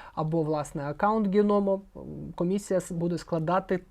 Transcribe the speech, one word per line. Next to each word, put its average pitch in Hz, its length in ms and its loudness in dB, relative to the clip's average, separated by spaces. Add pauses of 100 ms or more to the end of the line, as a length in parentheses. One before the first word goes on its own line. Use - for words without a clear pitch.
(140)
або, 160 280 0
власне, 151 420 -2
аккаунт 202 500 2
Геномо, 202 460 4 (160)
ем, - 60 -14 (320)
комісія 185 460 0
с-, 175 140 -6
буде 170 240 0
складати 180 640 0 (100)